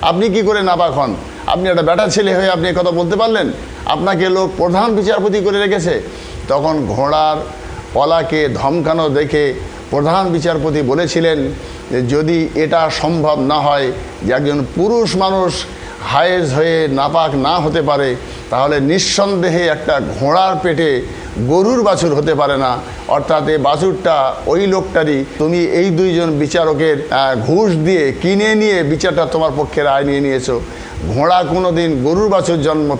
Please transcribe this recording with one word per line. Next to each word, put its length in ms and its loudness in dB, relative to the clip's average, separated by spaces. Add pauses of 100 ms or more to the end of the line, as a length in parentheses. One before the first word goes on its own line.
আপনি 280 2
কী 120 2
করে 200 2
নাপাক 300 2
হন? 240 -2 (320)
আপনি 220 0
একটা 120 2
বেটা 260 2
ছেলে 280 0
হয়ে 140 2
আপনি 200 0
এ 40 0
কথা 180 0
বলতে 240 0
পারলেন? 360 2 (340)
আপনাকে 440 0
লোক 280 2
প্রধান 380 2
বিচারপতি 440 0
করে 200 0
রেখেছে।" 420 0 (460)
তখন 400 0
ঘোড়ার 500 2 (580)
ওয়ালাকে 580 2
ধমকানো 560 0
দেখে 440 0 (360)
প্রধান 420 0
বিচারপতি 500 0
বলেছিলেন 720 0 (380)
যে 100 0
যদি 540 0
এটা 340 2
সম্ভব 500 0
না 160 0
হয় 360 2 (320)
যে 100 0
একজন 320 0 (100)
পুরুষ 400 0
মানুষ 500 0 (420)
হায়েজ 460 2
হয়ে 380 2
নাপাক 440 0
না 220 0
হতে 240 0
পারে, 340 0 (340)
তাহলে 300 0
নিঃসন্দেহে 880 0
একটা 340 0 (180)
ঘোড়ার 420 2
পেটে 400 0 (460)
গরুর 360 2
বাছুর 320 2
হতে 200 2
পারে 220 2
না। 200 0 (300)
অর্থাৎ 400 0
এ 100 2
বাছুরটা 760 0 (120)
ওই 220 2
লোকটারই, 580 0 (120)
তুমি 200 0
এই 320 2
দুইজন 420 2
বিচারকের, 800 0
আহ, 220 2 (100)
ঘুষ 280 2
দিয়ে 480 2
কিনে 340 2
নিয়ে 280 2
বিচারটা 420 0
তোমার 320 0
পক্ষে 260 -2
রায় 200 2
নিয়ে 160 0
নিয়েছো। 420 0 (520)
ঘোড়া 360 2
কোনো 220 0
দিন 320 0
গরুর 260 2
বাছুর 320 2
জন্ম 380 0